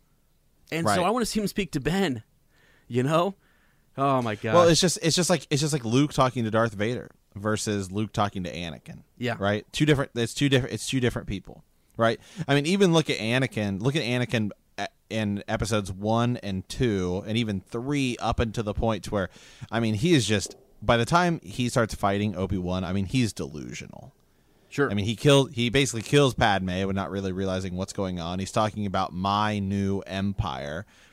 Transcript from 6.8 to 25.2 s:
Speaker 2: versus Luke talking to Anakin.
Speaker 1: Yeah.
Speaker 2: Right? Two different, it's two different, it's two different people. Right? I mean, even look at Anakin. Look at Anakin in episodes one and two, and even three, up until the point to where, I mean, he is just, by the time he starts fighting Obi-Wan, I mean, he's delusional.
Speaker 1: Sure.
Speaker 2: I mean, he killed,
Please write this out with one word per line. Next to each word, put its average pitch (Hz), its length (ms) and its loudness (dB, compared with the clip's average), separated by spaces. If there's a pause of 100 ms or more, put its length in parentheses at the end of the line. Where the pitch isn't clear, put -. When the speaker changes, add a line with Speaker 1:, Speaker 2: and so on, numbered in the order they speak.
Speaker 2:
versus 101 560 -2
Luke 104 220 -4
talking 101 300 0
to 85 100 -8
Anakin. 80 500 -12 (140)
Speaker 1:
Yeah. 120 220 -4
Speaker 2:
Right? 101 320 0
Two 151 140 0
different, 139 300 4
it's 117 180 -2
two 143 160 0
different, 127 240 2
it's - 140 -6
two 135 120 -2
different 120 280 0
people. - 360 -10 (320)
Right? 113 240 2 (280)
I 139 60 2
mean, 143 140 2
even 190 260 4
look 160 160 4
at 131 80 -2
Anakin. 107 640 -2
Look 135 140 0
at 156 80 0
Anakin 117 480 -2 (580)
in 104 380 -2
episodes 104 440 -2
one 113 460 0
and 95 320 -6
two, 95 580 0
and 107 100 -2
even 107 240 -2
three, 127 580 -4
up 117 200 -2
until 117 240 -2
the 104 100 -4
point 110 320 -2
to - 60 -12
where, 98 180 0 (420)
I 107 80 -2
mean, 113 160 0
he 160 180 2
is 131 140 4
just, 104 280 0 (260)
by 117 160 2
the 117 80 2
time 170 380 2
he 120 260 -4
starts 117 260 0
fighting 101 400 0
Obi-Wan, 92 480 -2
I 87 100 -4
mean, 98 120 -2
he's 117 280 0
delusional. 71 800 -12 (560)
Speaker 1:
Sure. 139 220 0
Speaker 2:
I - 40 -2
mean, 101 100 0
he 110 100 -2
killed, 139 380 6